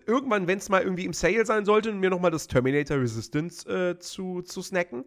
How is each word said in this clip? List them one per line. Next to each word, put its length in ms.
irgendwann, 420
wenn's 220
mal 120
irgendwie 220
im 80
Sale 340
sein 200
sollte, 260
mir 180
noch 120
mal 100
das 160
Terminator 540
Resistance, 680
äh, 300
zu, 420
zu 200
snacken. 460